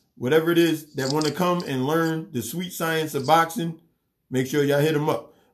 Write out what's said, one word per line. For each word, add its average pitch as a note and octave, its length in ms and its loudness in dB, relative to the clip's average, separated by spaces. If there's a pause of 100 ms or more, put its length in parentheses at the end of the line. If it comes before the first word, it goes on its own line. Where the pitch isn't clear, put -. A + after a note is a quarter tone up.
(160)
whatever D#3+ 340 2
it E3 80 4
is D#3+ 360 0
that C3+ 180 -2
wanna D3+ 180 0
come F3+ 360 0
and C3 200 -2
learn D#3+ 460 0
the B2 100 -4
sweet F3+ 300 -8
science D#3+ 420 -4
of B2+ 120 -4
boxing. E3 540 2 (500)
Make B2+ 160 -2
sure C#3+ 180 0
y'all C#3+ 160 2
hit D#3 140 2
him D3+ 140 0
up. - 260 -4 (200)